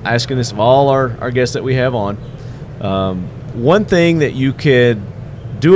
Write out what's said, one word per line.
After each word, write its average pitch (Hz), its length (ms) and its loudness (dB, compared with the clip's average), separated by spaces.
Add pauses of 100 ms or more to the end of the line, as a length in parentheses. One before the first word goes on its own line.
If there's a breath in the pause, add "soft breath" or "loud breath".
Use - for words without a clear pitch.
asking 120 320 -2
this 123 160 -4
of 104 80 -4
all 135 280 4
our, 131 320 0
our 123 120 -6
guests 123 220 0
that 143 100 -6
we 131 100 0
have 127 220 0
on. 101 200 -2 (640 loud breath)
Um, 95 420 -2 (320)
one 131 320 2
thing 170 340 2
that 139 140 0
you 131 180 0
could 123 480 2 (580)
do 165 180 6